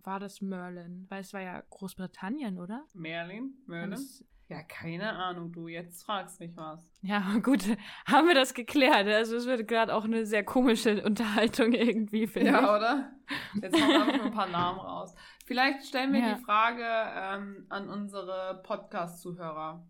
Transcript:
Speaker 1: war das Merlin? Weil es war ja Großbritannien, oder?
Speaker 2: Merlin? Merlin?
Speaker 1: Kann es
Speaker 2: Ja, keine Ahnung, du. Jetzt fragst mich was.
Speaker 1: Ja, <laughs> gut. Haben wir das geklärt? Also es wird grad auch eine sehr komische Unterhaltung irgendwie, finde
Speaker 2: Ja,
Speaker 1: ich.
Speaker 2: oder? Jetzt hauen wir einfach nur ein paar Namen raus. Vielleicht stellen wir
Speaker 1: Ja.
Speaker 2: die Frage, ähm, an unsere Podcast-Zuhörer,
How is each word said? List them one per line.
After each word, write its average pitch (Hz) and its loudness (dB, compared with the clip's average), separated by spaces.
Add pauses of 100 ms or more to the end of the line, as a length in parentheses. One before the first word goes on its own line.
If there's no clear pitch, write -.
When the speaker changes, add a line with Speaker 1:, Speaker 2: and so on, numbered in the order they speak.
Speaker 1:
war 196 -6
das 196 -14
Merlin? 180 -10
Weil 196 -10
es 190 -14
war 196 -8
ja 180 -10
Großbritannien, 190 -8
oder? 214 -10
Speaker 2:
Merlin? 175 -8 (140)
Merlin? 170 -8
Speaker 1:
Kann - -8
es 269 -12 (220)
Speaker 2:
Ja, 156 -12
keine 175 -8
Ahnung, 175 -6
du. 170 -12
Jetzt 170 -14
fragst 190 -6
mich 170 -12
was. 156 -14
Speaker 1:
Ja, 202 0 (180)
<laughs> 196 0
gut. 262 4 (420)
Haben 277 6
wir 349 6
das 262 4
geklärt? 240 4
Also 220 2
es 240 -4
wird 247 0
grad 226 2
auch 214 0
eine 226 0
sehr 208 2
komische 226 4
Unterhaltung 220 2
irgendwie, 220 2
finde - 4
Speaker 2:
Ja, 202 6
Speaker 1:
ich. 262 6
Speaker 2:
oder? 233 2 (500)
Jetzt 302 4
hauen 285 6
wir 294 8
einfach 269 2
nur - -2
ein 220 -2
paar 202 -2
Namen 175 0
raus. 180 -10 (300)
Vielleicht 269 0
stellen 269 -2
wir 269 4
Speaker 1:
Ja. 226 2
Speaker 2:
die - -8
Frage, 233 2
ähm, 202 -6
an 196 -8
unsere 190 -8
Podcast-Zuhörer, 170 -8